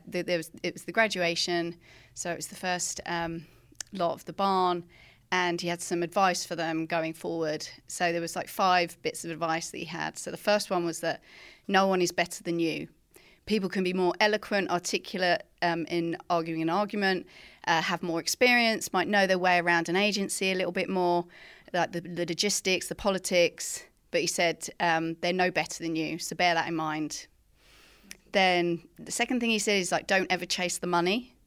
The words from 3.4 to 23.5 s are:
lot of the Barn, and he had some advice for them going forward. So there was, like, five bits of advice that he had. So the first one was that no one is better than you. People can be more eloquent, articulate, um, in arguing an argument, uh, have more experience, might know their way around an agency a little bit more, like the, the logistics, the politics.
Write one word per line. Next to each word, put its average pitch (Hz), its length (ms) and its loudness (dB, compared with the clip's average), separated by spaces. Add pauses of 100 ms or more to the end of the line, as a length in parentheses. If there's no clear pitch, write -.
lot 175 220 -2
of - 100 -12
the 170 100 -12
Barn, 185 520 2 (480)
and 175 260 2
he 175 80 -4
had 170 140 -2
some 175 220 -2
advice 180 420 2
for 175 100 -6
them 160 300 -2
going 160 280 -2
forward. 160 540 -4 (200)
So 175 260 -2
there 170 80 -2
was, 170 160 -6
like, - 100 -6
five 180 540 2
bits - 240 -6
of 165 60 -6
advice 160 400 -2
that - 80 -12
he 175 60 -8
had. 156 320 -8
So - 140 -8
the 156 60 -8
first 208 320 0
one 175 160 0
was 165 160 -4
that 160 200 -4 (460)
no 196 200 6
one 185 140 2
is 175 120 2
better - 300 -2
than 170 160 -2
you. 156 280 -2 (580)
People 208 220 0
can 190 160 0
be 180 80 0
more 185 300 2
eloquent, 208 480 2
articulate, 180 720 0 (180)
um, 170 280 0
in 170 260 -2 (140)
arguing 165 320 0
an 160 80 0
argument, 196 580 0 (400)
uh, 165 140 4
have 175 220 -2
more 165 160 -2
experience, 240 720 2
might 185 140 2
know 202 200 4
their 185 120 4
way 180 180 4
around 170 320 2
an 170 80 2
agency 202 540 0
a 185 40 0
little 180 160 0
bit 175 180 -2
more, 175 360 2 (480)
like 170 180 0
the, 170 100 -6
the 175 240 -4
logistics, 185 640 0
the 175 80 -8
politics. 185 880 0 (280)